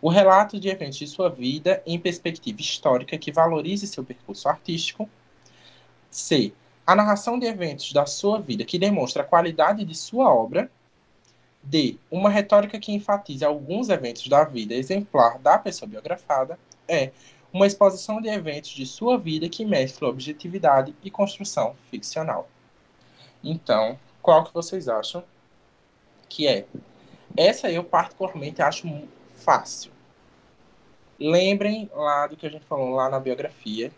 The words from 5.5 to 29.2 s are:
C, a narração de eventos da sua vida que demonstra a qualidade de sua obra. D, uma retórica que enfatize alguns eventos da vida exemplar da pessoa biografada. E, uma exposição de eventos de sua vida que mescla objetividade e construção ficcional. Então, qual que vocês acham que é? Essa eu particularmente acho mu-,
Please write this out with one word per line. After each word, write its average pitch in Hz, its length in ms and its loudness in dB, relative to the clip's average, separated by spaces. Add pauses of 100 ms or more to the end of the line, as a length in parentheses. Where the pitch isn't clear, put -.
C, 123 420 0 (320)
a 180 100 6
narração 208 440 2
de 240 80 -4
eventos 170 460 -6
da 143 120 4
sua 202 360 -2
vida 151 240 -6
que 185 140 -6
demonstra 170 440 0
a 143 40 -4
qualidade 170 580 2
de 160 100 -10
sua 226 400 2
obra. 127 360 0 (920)
D, 139 340 0 (140)
uma 190 180 2
retórica 208 500 2
que 208 140 -8
enfatize 202 500 -4
alguns 151 460 -2
eventos 127 400 -4
da 143 160 6
vida 117 300 -6
exemplar 135 640 2
da 147 200 4
pessoa - 300 -8
biografada. 139 680 -4 (280)
E, 139 240 -2 (400)
uma 190 160 4
exposição 202 540 2
de 220 80 -6
eventos 156 420 -6
de 135 140 -10
sua 240 320 0
vida 160 320 -4
que 220 160 -8
mescla 139 460 -2
objetividade 143 920 0
e 190 80 -14
construção 196 640 -4 (160)
ficcional. 139 560 -6 (960)
Então, 127 560 -2 (220)
qual 160 240 6
que - 80 -14
vocês 170 340 -6
acham 120 380 -6 (1040)
que 151 180 -2
é? 104 200 2 (680)
Essa 190 360 4
eu 170 120 -2
particularmente 170 760 -4
acho 151 260 0
mu-, 147 220 -10 (260)